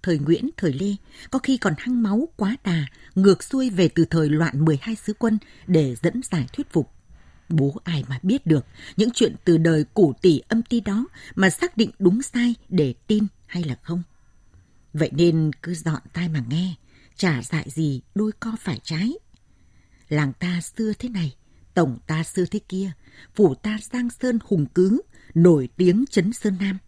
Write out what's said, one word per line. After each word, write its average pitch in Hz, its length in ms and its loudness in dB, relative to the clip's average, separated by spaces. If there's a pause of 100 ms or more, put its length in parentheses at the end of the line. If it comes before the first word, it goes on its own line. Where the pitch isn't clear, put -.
thời 165 160 0
Nguyễn, 170 380 0
thời 151 160 -2
Lê, 196 220 -4 (360)
có 269 80 -2
khi 269 180 0
còn - 200 0
hăng 247 260 -2
máu 220 320 0
quá 214 280 -2
đà, 165 220 -2 (300)
ngược 190 280 4
xuôi 262 260 -2
về 180 180 2
từ 165 180 2
thời 160 240 2
loạn 156 360 0
mười 151 160 2
hai 226 140 -6
sứ - 180 -8
quân 226 240 0 (300)
để 147 360 2
dẫn 233 180 0 (100)
giải 139 220 -2
thuyết - 180 -8
phục. 151 200 -2 (580)
Bố 143 340 0
ai 156 260 -4
mà 131 140 -6
biết 226 220 -2
được 156 200 2 (320)
những 214 160 2
chuyện - 220 2 (100)
từ 170 120 6
đời 160 260 2
củ 165 380 4
tỷ 165 260 4
âm 226 140 0
ti 233 180 -2
đó 214 280 -2 (280)
mà 190 140 4
xác - 280 -4
định 214 220 2
đúng 196 220 2
sai 240 340 -2 (140)
để 147 240 0 (140)
tin 208 200 2 (180)
hay 175 180 -6
là 127 200 -6
không. 170 200 -6 (880)
Vậy 151 200 -2
nên 160 380 2 (100)
cứ 175 140 -8
dọn 160 260 -6 (120)
tai 170 160 -4
mà 151 200 -4
nghe, 170 260 -2 (400)
chả 151 280 0
dại 151 260 -6
gì 139 320 -4 (140)
đôi 214 240 -2
co 226 200 -8
phải 156 240 -6
trái. 196 300 -4 (960)
Làng 147 240 0
ta 175 280 -4
xưa 214 380 -6
thế 247 100 -8
này, 170 260 -6 (380)
tổng 139 240 0 (100)
ta 160 160 -4
xưa 180 220 -4
thế 208 140 -6 (100)
kia, 185 220 -6 (440)
phủ 165 200 4
ta 214 240 -6 (140)
Giang 247 160 -4
Sơn 240 340 -2
hùng 156 220 0
cứ, 190 360 2 (320)
nổi 165 440 6
tiếng 180 340 4
trấn 202 220 0
Sơn 196 260 -4
Nam. 196 180 -2 (100)